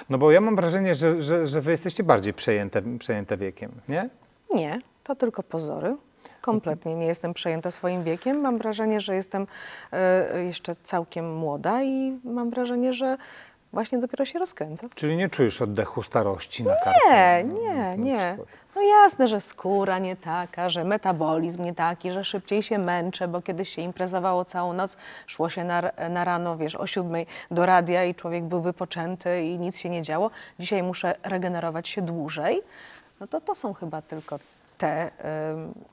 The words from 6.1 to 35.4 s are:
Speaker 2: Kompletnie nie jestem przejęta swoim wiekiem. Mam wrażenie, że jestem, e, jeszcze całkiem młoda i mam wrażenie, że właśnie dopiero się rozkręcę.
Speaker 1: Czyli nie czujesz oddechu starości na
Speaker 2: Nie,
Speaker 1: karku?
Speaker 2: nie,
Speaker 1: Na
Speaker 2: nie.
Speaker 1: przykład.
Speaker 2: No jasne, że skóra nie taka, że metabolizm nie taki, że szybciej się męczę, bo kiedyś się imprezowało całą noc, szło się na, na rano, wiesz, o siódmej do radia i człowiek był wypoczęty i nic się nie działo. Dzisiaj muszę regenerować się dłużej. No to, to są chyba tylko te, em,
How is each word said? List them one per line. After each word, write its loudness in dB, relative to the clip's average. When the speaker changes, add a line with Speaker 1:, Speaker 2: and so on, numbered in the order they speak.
Speaker 2:
Kompletnie -2
nie -2
jestem -2
przejęta -4
swoim -2
wiekiem. 0
Mam 0
wrażenie, 0
że -4
jestem, -2
e, 2
jeszcze -6
całkiem -4
młoda -2
i -2
mam -2
wrażenie, 0
że 0
właśnie -2
dopiero -2
się -6
rozkręcę. -6
Speaker 1:
Czyli 0
nie 2
czujesz 2
oddechu -2
starości -2
na 4
Speaker 2:
Nie, 4
Speaker 1:
karku? 6
Speaker 2:
nie, -2
Speaker 1:
Na -2
Speaker 2:
nie. 0
Speaker 1:
przykład. -4
Speaker 2:
No 2
jasne, 8
że 0
skóra 0
nie -4
taka, -4
że -2
metabolizm 0
nie -4
taki, -2
że -4
szybciej -2
się -2
męczę, -2
bo -6
kiedyś -6
się -8
imprezowało -2
całą -4
noc, -4
szło -2
się -6
na, 0
na 0
rano, -2
wiesz, -4
o -6
siódmej -4
do 2
radia 6
i 0
człowiek -6
był -2
wypoczęty -4
i -4
nic -4
się -6
nie -4
działo. 0
Dzisiaj -2
muszę -2
regenerować -4
się -4
dłużej. -2
No -14
to, -6
to -4
są -6
chyba -8
tylko -10
te, -2
em, -6